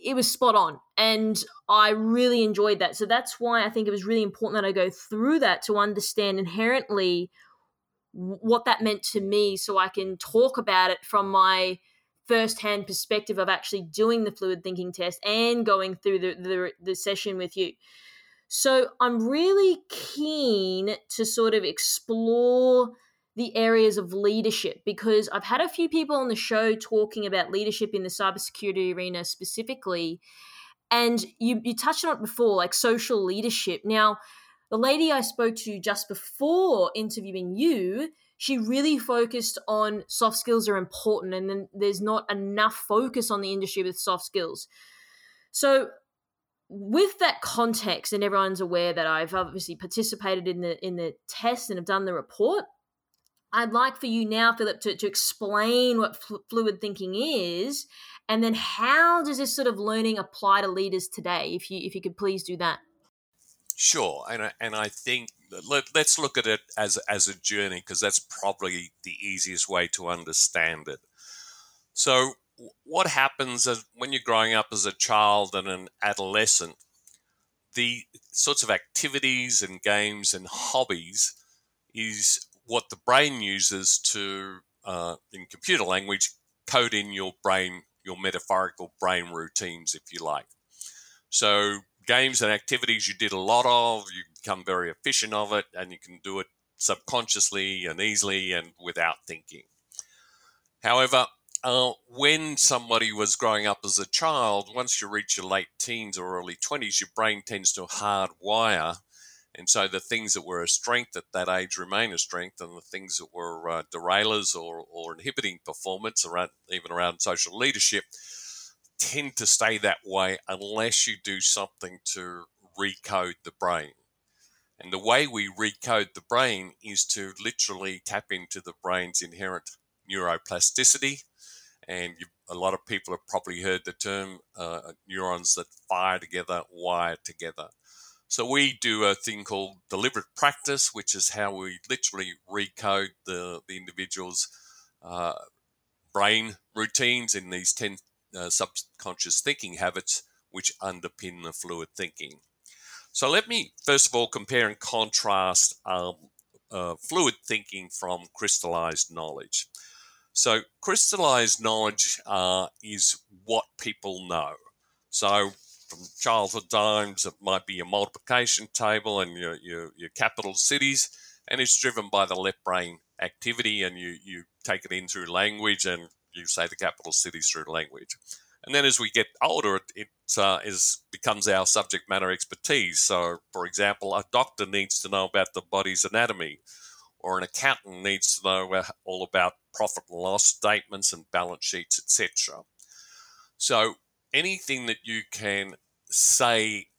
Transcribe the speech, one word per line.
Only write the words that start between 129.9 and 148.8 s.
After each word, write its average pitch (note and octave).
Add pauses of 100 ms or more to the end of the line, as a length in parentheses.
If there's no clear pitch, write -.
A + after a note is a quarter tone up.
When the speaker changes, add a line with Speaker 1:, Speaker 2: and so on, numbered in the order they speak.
Speaker 2:
neuroplasticity. F#2+ (640)
And F2
you, F2+ (240)
a F2+
lot F#2
of -
people F#2+
have -
probably F2+
heard F#2
the F2+
term, G2 (180)
uh, E2+ (140)
neurons F#2
that F2 (200)
fire F#2
together, F2+
wire F2
together. E2 (640)
So A#2+
we C3+
do G#2+
a G2+
thing G#2
called G2 (140)
deliberate G2+ (100)
practice, C#3+
which G#2+
is F#2+
how G2+
we F#2+
literally F#2+ (160)
recode G2 (180)
the, F2+
the F#2
individual's, F2+ (560)
uh, F2 (800)
brain G#2+ (160)
routines A#2+
in F#2
these F#2
ten, G2 (380)
uh, F2
subconscious -